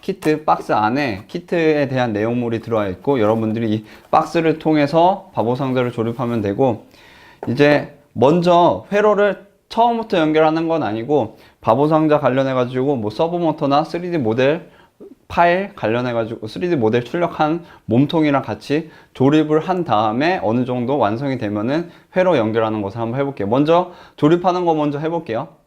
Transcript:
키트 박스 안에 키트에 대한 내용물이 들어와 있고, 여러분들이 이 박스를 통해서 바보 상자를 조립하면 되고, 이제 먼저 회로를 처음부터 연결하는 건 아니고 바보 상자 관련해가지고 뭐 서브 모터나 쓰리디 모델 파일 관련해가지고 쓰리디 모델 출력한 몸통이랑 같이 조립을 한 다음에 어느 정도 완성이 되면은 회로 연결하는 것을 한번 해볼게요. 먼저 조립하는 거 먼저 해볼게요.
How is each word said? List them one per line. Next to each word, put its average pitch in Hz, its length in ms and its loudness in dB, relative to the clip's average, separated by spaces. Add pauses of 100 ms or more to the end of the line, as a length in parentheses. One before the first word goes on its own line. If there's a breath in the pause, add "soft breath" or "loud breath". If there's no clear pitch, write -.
키트 156 440 -4
박스 165 260 -2
안에 113 560 -2
키트에 156 600 0
대한 127 260 -2
내용물이 117 480 -2
들어와 110 260 -2
있고, 127 320 -2
여러분들이 110 540 0
이 110 120 -4 (240 loud breath)
박스를 156 500 2
통해서 160 720 2
바보 117 220 -2
상자를 127 360 -2
조립하면 117 500 -4
되고, 101 440 0 (640 loud breath)
이제 135 520 2 (140)
먼저 165 760 4
회로를 202 540 2 (240)
처음부터 226 480 0
연결하는 156 500 2
건 160 140 -2
아니고 113 560 -2 (240 loud breath)
바보 123 260 2
상자 156 320 4
관련해가지고 131 760 0
뭐 107 160 -4
서브 170 260 -2
모터나 151 460 0
쓰리디 175 340 -6
모델 131 520 0 (580 soft breath)
파일 180 480 0
관련해가지고 117 720 -4
쓰리디 175 280 -4
모델 120 280 2
출력한 165 600 -2 (220 loud breath)
몸통이랑 143 560 2
같이 139 480 -6 (240 loud breath)
조립을 151 460 2
한 175 240 -4
다음에 120 580 0
어느 113 240 0
정도 123 320 -4
완성이 123 400 -2
되면은 113 520 -4 (260 loud breath)
회로 180 220 2
연결하는 110 440 0
것을 98 180 -8
한번 117 200 -6
해볼게요. 139 280 -4
먼저 160 440 2 (240 loud breath)
조립하는 175 500 2
거 165 80 2
먼저 147 240 -2
해볼게요. 160 520 -6 (180)